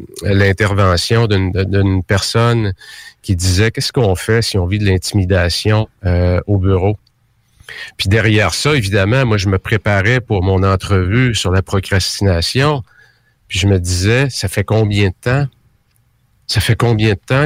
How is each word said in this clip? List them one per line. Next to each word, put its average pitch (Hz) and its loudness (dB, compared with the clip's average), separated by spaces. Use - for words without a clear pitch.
l'intervention 98 2
d'une, 95 0
d'une 95 0
personne 113 0
qui 95 -2
disait, « 92 0
Qu'est-ce - -6
qu'on 104 2
fait 110 0
si - -4
on 90 0
vit 101 -2
de 104 -2
l'intimidation, 95 0
euh, 90 2
au 101 2
bureau ? » 95 0
Puis - -4
derrière 107 2
ça, 147 0
évidemment, 107 0
moi, 107 0
je 98 -2
me 95 0
préparais 107 0
pour 101 -2
mon 95 2
entrevue 98 0
sur 92 -2
la 92 2
procrastination. 101 -2
Puis 95 -6
je 95 0
me 98 4
disais, « 95 0
Ça - -8
fait 98 -4
combien 104 0
de 90 -6
temps ? 135 0
Ça - -2
fait - 0
combien 110 2
de 92 -2
temps 135 0